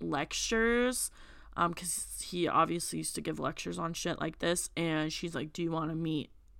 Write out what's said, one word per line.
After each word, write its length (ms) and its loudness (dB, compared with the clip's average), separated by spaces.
lectures, 1080 2
um, 180 2
'cause 560 -6
he 180 2
obviously 520 2
used 160 -4
to 60 -4
give 180 -2
lectures 400 -4
on 140 -2
shit 260 -2
like 200 -4
this, 360 2
and 380 0
she's 220 -4
like, 180 -4
"Do 100 -2
you 80 0
wanna 240 0
meet 360 0